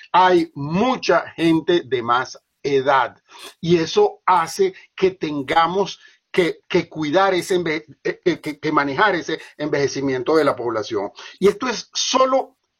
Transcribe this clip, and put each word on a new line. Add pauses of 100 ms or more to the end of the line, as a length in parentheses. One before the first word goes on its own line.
(120)
Hay
mucha
gente
de
más (220)
edad (400)
y
eso
hace (200)
que
tengamos (320)
que,
que
cuidar
ese
enve-, (200)
eh,
eh,
que,
que
manejar
ese (160)
envejecimiento
de
la
población. (280)
Y
esto
es
solo (220)